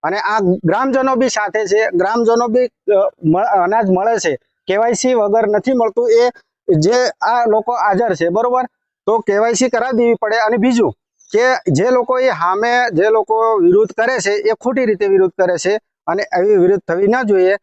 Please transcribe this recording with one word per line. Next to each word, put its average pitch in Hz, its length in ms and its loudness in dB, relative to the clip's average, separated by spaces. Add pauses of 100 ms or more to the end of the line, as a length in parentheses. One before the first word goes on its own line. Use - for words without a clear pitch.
અને 180 180 -4
આ 208 180 -4 (260)
ગ્રામજનો 262 520 -2
બી 247 120 0
સાથે 208 380 -4
છે, 202 140 0 (140)
ગ્રામજનો 233 540 0
બી, 247 180 0 (260)
અ, 196 60 4 (260)
મ-, 175 260 2 (140)
અનાજ 214 260 0
મળે 202 280 0
છે, 180 140 -2 (360)
કેવાયસી 233 460 0
વગર 220 340 0
નથી 208 240 -2
મળતું, 233 380 0
એ 233 140 4 (540)
જે 175 180 2 (240)
આ 240 260 0
લોકો 220 260 0
હાજર 208 420 0
છે, 165 140 -2
બરોબર, 247 360 -2 (420)
તો 220 120 0
કેવાયસી 226 500 0
કરાવી 240 280 -2
દેવી 233 180 2
પડે. 220 220 -2
અને 226 200 0
બીજું 226 360 2 (380)
કે 233 420 0
જે 156 180 0
લોકો 254 280 0
એ 262 100 0
સામે 190 440 -2 (200)
જે 175 160 2
લોકો 220 280 0 (200)
વિરોધ 190 360 4
કરે 240 280 -2
છે 196 120 -2 (180)
એ - 100 0
ખોટી 247 260 -2
રીતે 208 200 -2
વિરોધ 190 320 2
કરે 180 200 0
છે 202 200 -2 (280)
અને 180 160 -4 (160)
એવી 202 180 2
વિરોધ 185 320 2
થવી 180 180 0
ના 220 160 0
જોઈએ. 196 400 2